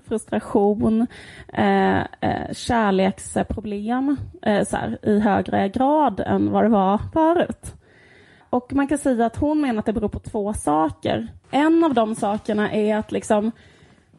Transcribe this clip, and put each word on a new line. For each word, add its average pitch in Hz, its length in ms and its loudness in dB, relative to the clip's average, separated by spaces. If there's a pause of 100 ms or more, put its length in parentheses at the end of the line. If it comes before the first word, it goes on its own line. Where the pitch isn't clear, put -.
frustration, 220 1000 0 (460)
eh, 196 460 2
eh, - 520 -4
kärleksproblem, 214 1700 -2 (240)
eh, 208 240 2
så - 120 -4
här, 226 260 -6
i 208 160 2
högre 196 500 0
grad 262 500 2
än 202 320 0
vad 196 120 2
det 214 60 4
var 196 280 4 (160)
förut. 320 600 0 (760)
Och 247 240 -4
man 277 140 0
kan 294 100 0
säga 240 280 2
att 226 120 -4
hon 302 240 2
menar 247 180 0
att 208 60 -4
det 220 80 0
beror 208 160 -2
på - 100 -8
två 208 340 -6
saker. 294 720 -2 (240)
En 320 320 4
av 311 100 2
de 220 220 0
sakerna 214 560 -2
är 214 260 0
att 214 140 -6
liksom 208 400 0 (680)